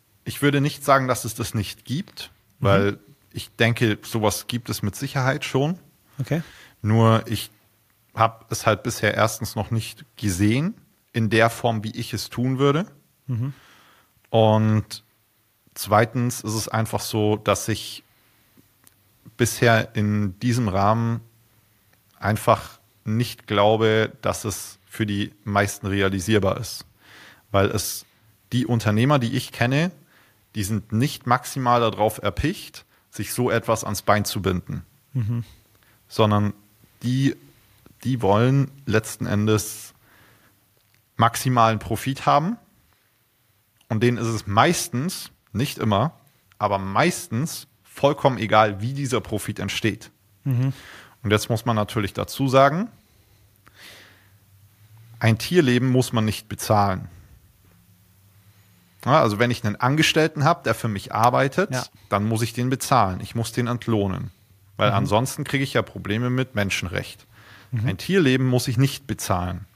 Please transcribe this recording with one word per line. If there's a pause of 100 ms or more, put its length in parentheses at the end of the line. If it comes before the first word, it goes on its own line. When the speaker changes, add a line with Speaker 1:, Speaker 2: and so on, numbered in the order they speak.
(240)
Speaker 1:
ich
würde
nicht
sagen,
dass
es
das
nicht
gibt, (280)
Speaker 2:
Mhm.
Speaker 1:
weil (320)
ich
denke,
sowas
gibt
es
mit
Sicherheit
schon. (400)
Speaker 2:
Okay. (380)
Speaker 1:
Nur
ich (640)
hab
es
halt
bisher
erstens
noch
nicht (120)
gesehen, (380)
in
der
Form,
wie
ich
es
tun
würde. (400)
Speaker 2:
Mhm. (760)
Speaker 1:
Und (680)
zweitens
ist
es
einfach
so,
dass
ich (1300)
bisher
in
diesem
Rahmen (960)
einfach (260)
nicht
glaube, (100)
dass
es
für
die (140)
meisten
realisierbar
ist. (640)
Weil
es, (460)
die
Unternehmer,
die
ich
kenne, (640)
die
sind
nicht
maximal
darauf
erpicht, (240)
sich
so
etwas
ans
Bein
zu
binden. (300)
Speaker 2:
Mhm. (640)
Speaker 1:
Sondern (480)
die, (680)
die
wollen (160)
letzten
Endes (1200)
maximalen
Profit
haben. (1300)
Und
denen
ist
es
meistens, (220)
nicht
immer, (480)
aber
meistens (160)
vollkommen
egal,
wie
dieser
Profit
entsteht. (320)
Speaker 2:
Mhm. (480)
Speaker 1:
Und
jetzt
muss
man
natürlich
dazu
sagen, (2250)
ein
Tierleben
muss
man
nicht
bezahlen. (2000)
Ja,
also
wenn
ich
einen
Angestellten
hab,
der
für
mich
arbeitet,
Speaker 2:
Ja. (240)
Speaker 1:
dann
muss
ich
den
bezahlen.
Ich
muss
den
entlohnen. (460)
Weil
Speaker 2:
Mhm.
Speaker 1:
ansonsten
kriege
ich
ja
Probleme
mit
Menschenrecht. (460)
Speaker 2:
Mhm.
Speaker 1:
Ein
Tierleben
muss
ich
nicht
bezahlen. (100)